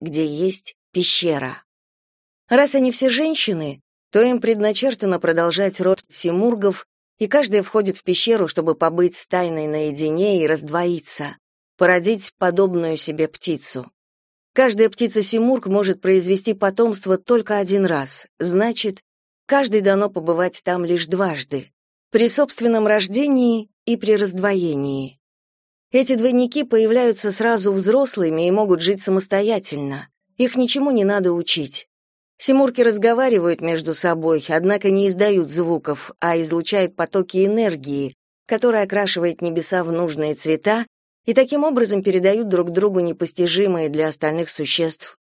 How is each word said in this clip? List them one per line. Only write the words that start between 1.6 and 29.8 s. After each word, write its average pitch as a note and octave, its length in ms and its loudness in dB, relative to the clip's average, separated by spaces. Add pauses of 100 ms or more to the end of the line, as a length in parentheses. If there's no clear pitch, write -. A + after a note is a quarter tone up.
Раз C#4+ 260 4
они B3+ 160 2
все C4 180 0
женщины, A3 720 -2 (300)
то G#3 100 4
им B3 200 2
предначертано G#3+ 800 0
продолжать E3+ 600 0
род F#3 280 0
симургов, G3 760 0 (340)
и G#3+ 100 -2
каждая G#3+ 340 2
входит G3 340 -2
в - 60 -14
пещеру, F#3 460 0
чтобы D#3+ 260 -2
побыть E3+ 400 0
с - 140 -8
тайной E3 400 -2
наедине D#3 720 -2
и D#3 40 2
раздвоиться, D#3 920 -4 (420)
породить F3+ 600 2
подобную F3 580 0
себе D#3 320 -4
птицу. - 640 -8 (640)
Каждая A3 380 2
птица-симург A3+ 760 0
может F#3+ 340 0
произвести F#3+ 520 2
потомство G3 640 0
только G#3+ 420 0
один G3 280 2
раз, C#3+ 400 -4 (120)
значит, G3 640 -2 (460)
каждой B3 340 2
дано G3 300 2
побывать F3 540 -2
там F3+ 200 -2
лишь E3+ 220 0
дважды — D#3 680 -4 (400)
при A#3 160 4
собственном A#3 580 0
рождении A3+ 840 2 (160)
и A#3 100 0
при G#3+ 200 2
раздвоении. F3 1000 -2 (760)
Эти C4 220 2
двойники B3 480 2
появляются A3+ 720 2
сразу G#3+ 400 0
взрослыми F#3+ 760 0
и F3+ 40 2
могут F#3+ 320 2
жить F#3+ 180 0
самостоятельно. F#3+ 1080 -2 (280)